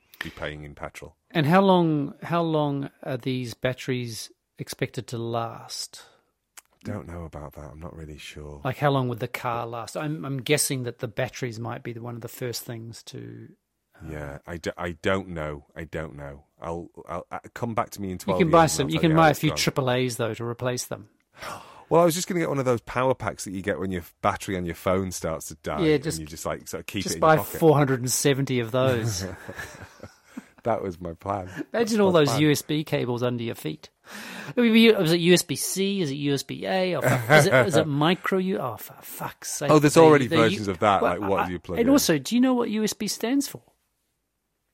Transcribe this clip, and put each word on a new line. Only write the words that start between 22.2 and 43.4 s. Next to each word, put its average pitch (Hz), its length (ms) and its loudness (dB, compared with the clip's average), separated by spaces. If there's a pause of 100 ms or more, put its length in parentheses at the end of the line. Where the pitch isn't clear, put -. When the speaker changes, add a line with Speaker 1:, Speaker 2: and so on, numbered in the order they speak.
Speaker 1:
gonna 180 120 -2
get 156 80 -2
one 143 100 -2
of 135 60 -2
those 123 160 2
power 127 340 0
packs 98 300 -6
that 95 80 -8
you 95 100 -6
get 92 180 -2
when 95 120 -4
your 87 100 -2
f-, - 200 -20
battery 98 340 0
on 90 80 -2
your 82 100 -4
phone 95 380 0
starts 80 360 -6
to 80 80 -14
die, - 300 -6
Speaker 2:
Yeah, 151 80 4
Speaker 1:
and 139 100 0
Speaker 2:
just, 80 160 -4
Speaker 1:
you 76 60 -10
just, 80 200 -14
like, 80 220 -6
sort 82 120 -10
of - 60 -16
keep 101 180 -4
Speaker 2:
just - 100 -4
Speaker 1:
it 82 40 -6
in - 20 -8
Speaker 2:
buy 160 140 6
Speaker 1:
your 151 100 2
pocket. - 140 -10
Speaker 2:
four 156 180 8
hundred 135 240 4
and 123 120 -4
seventy 131 480 2
of 113 100 -4
those. 117 600 0
Speaker 1:
<laughs> 90 60 -12 (1300)
That 113 180 -2
was 87 180 -8
my 87 120 -8
plan. 98 340 -6
Speaker 2:
Imagine 92 240 -12
Speaker 1:
That's 226 300 0
Speaker 2:
all 196 100 6
Speaker 1:
my 175 80 6
Speaker 2:
those 147 120 6
Speaker 1:
plan. 127 100 2
Speaker 2:
U 151 100 4
S 143 120 2
B 156 200 -4
cables 123 400 -4
under 123 220 -2
your 113 100 -6
feet. - 340 -10 (680)
I 247 40 2
mean, 233 140 6
you, 226 220 10
is 165 160 4
it 175 80 4
U 170 120 6
S 170 100 8
B - 120 -6
C? 196 460 -2
Is 151 100 0
it 139 60 -4
U 143 180 0
S 135 80 -2
B - 240 -8
A? 185 300 0
Oh, 139 60 -2
for, 123 320 2
is 151 120 8
it, 156 80 4 (140)
is - 80 0
it 156 100 4
Speaker 1:
<laughs> - 0 -
Speaker 2:
micro 156 520 0
U-, 190 200 -2
oh, 120 180 -6
for - 240 -16
fuck's - 520 -12
sake. 143 180 -2
Speaker 1:
Oh, 151 80 10
there's 143 160 6
Speaker 2:
They, 165 60 10
Speaker 1:
already 151 260 10
Speaker 2:
they, 110 80 -2
Speaker 1:
versions 107 320 4
of 92 140 -2
that, 101 220 6
Speaker 2:
well, 90 180 0
Speaker 1:
like, 98 100 -2
what 95 120 2
Speaker 2:
I, - 40 -2
Speaker 1:
do 90 60 -6
you 87 80 -6
plug - 180 -6
Speaker 2:
and 233 80 2
Speaker 1:
in? 262 60 6
Speaker 2:
also, 180 260 4
do 135 160 -4
you 240 60 4
know 262 140 4
what 240 160 0
U 214 120 -2
S 208 120 0
B 214 120 -6
stands 262 400 -2